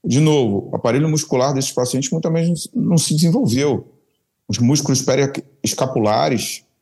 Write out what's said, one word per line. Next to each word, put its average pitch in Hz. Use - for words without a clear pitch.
De 123
novo, 139
o -
aparelho 143
muscular 143
desses 135
pacientes 127
muitas 165
vezes 165
não 170
se -
desenvolveu. 151
Os 107
músculos 139
periescapulares, 135